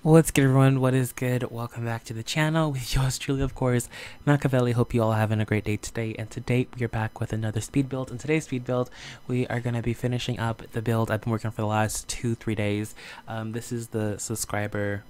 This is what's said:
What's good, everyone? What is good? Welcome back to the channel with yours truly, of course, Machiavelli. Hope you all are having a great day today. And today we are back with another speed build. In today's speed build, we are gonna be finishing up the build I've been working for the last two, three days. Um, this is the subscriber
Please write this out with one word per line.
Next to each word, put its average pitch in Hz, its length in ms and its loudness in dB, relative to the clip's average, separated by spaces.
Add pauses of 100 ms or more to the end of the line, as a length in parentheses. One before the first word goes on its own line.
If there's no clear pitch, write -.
(120)
What's 160 180 8
good, 143 140 6
everyone? 135 380 6
What 127 100 4
is 127 180 2
good? 123 400 -2
Welcome 117 360 -8
back 117 180 -6
to - 80 -12
the 113 100 -8
channel 156 480 2
with 131 240 -4
yours 131 220 2
truly, 135 240 -2
of 135 140 0
course, 123 340 2 (380)
Machiavelli. 131 460 4
Hope 117 200 2
you 120 100 4
all 110 100 4
are 110 40 2
having 107 240 2
a 107 60 0
great 107 180 0
day 104 140 0
today. 113 400 -6
And 110 120 -8
today 123 360 0 (120)
we 123 60 0
are 113 40 -2
back 110 300 -4
with - 140 -4
another 110 300 -2
speed 139 260 0
build. 131 220 -6
In 123 80 -10
today's 156 260 0
speed 123 220 -4
build, 123 240 0 (360)
we 123 200 0
are 120 120 -2
gonna 120 220 -2
be 113 140 -2
finishing 123 440 -2
up 113 340 -4
the 117 100 -4
build 113 280 0
I've 110 120 0
been - 100 -2
working 110 180 -2
for 110 120 -6
the 107 40 0
last 107 440 -2
two, 117 240 -2
three 113 200 -4
days. 104 400 -2 (320)
Um, 110 260 -8
this 113 200 -8
is 117 160 -6
the 107 300 -2
subscriber 104 920 -4